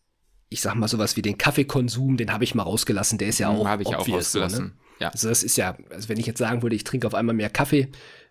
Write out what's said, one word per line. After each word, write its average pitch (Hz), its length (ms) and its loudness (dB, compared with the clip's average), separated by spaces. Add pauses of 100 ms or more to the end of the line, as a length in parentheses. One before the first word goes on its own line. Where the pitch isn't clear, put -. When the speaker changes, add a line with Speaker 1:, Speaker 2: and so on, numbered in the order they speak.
(500)
Speaker 1:
ich - 120 -8
sag 101 140 -2
mal, 110 140 0
sowas 107 260 0
wie 110 60 -2
den 101 160 0
Kaffeekonsum, 131 800 2
den 107 160 -2
hab 107 80 -2
ich - 140 0
mal 104 80 2
rausgelassen, 101 560 0
der 98 100 0
ist 107 100 0
ja 104 100 2
Speaker 2:
Hm, 104 100 2
Speaker 1:
auch 101 80 2
Speaker 2:
hab 101 120 0
ich 98 80 -2
auch - 120 0
Speaker 1:
obvious, 90 320 0
so, 104 80 2
ne? 95 60 2
Speaker 2:
rausgelassen. 95 320 -4 (220)
Ja. - 100 -2
Speaker 1:
Also - 200 -2
das - 140 2
ist - 140 0
ja, 110 200 0 (140)
also 110 180 -10
wenn 107 100 -2
ich 117 60 -2
jetzt - 140 -4
sagen 120 240 0
würde, 110 120 2
ich 104 80 -2
trinke 123 240 -2
auf 107 80 -2
einmal 117 200 2
mehr 107 140 0
Kaffee, 139 380 2 (420)